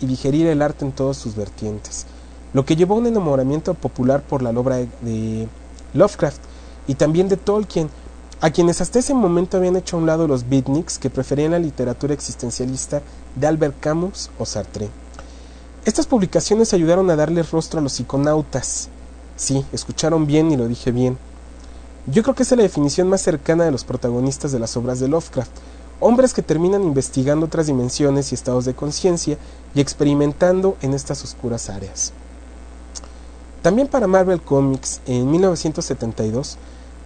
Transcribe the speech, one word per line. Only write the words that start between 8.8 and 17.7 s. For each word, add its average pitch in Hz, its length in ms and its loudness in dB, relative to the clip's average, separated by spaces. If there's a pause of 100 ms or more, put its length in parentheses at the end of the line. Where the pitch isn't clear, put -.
hasta 185 180 2
ese 254 140 0
momento 185 440 2
habían 180 180 2
hecho 180 220 -2
a - 20 0
un 165 60 2
lado 160 220 2
los 123 220 0
beatniks 135 480 0
que 135 120 -4
preferían 143 420 0
la 175 80 2
literatura 156 540 -2
existencialista 131 880 -6 (340)
de 139 120 0
Albert 156 320 0
Camus 170 600 -4
o 135 60 -2
Sartre. 104 440 -6 (960)
Estas 285 220 2
publicaciones 214 640 2
ayudaron 180 360 4
a 160 80 4
darle 165 260 2
rostro 160 360 -2